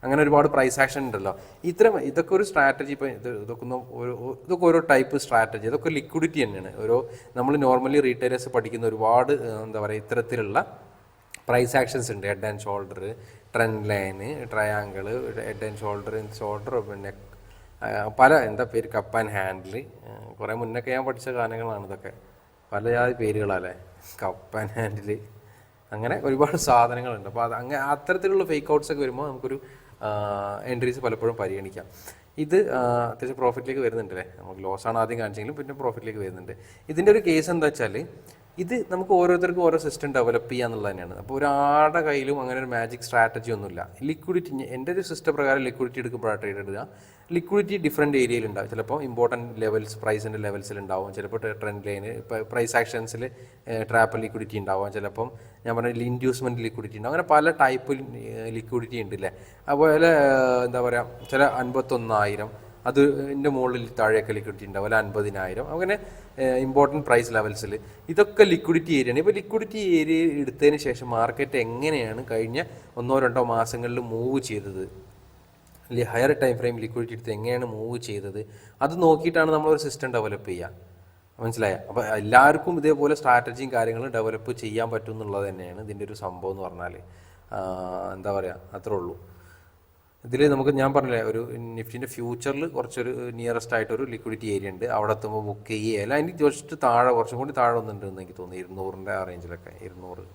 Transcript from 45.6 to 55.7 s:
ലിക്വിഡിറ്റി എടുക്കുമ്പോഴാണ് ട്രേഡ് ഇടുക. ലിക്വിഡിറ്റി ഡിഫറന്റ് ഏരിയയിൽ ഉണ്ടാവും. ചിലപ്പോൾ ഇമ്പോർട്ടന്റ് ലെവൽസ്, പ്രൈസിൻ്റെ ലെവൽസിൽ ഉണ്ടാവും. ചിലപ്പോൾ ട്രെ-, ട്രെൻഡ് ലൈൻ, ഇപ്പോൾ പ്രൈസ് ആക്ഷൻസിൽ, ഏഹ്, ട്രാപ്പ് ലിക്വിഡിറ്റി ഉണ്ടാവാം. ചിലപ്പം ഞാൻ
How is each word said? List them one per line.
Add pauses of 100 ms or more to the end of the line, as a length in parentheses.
ലിക്വിഡിറ്റി
എടുക്കുമ്പോഴാണ്
ട്രേഡ്
ഇടുക. (440)
ലിക്വിഡിറ്റി
ഡിഫറന്റ്
ഏരിയയിൽ
ഉണ്ടാവും.
ചിലപ്പോൾ
ഇമ്പോർട്ടന്റ്
ലെവൽസ്,
പ്രൈസിൻ്റെ
ലെവൽസിൽ
ഉണ്ടാവും.
ചിലപ്പോൾ
ട്രെ-,
ട്രെൻഡ്
ലൈൻ,
ഇപ്പോൾ
പ്രൈസ്
ആക്ഷൻസിൽ,
ഏഹ്,
ട്രാപ്പ്
ലിക്വിഡിറ്റി
ഉണ്ടാവാം.
ചിലപ്പം (340)
ഞാൻ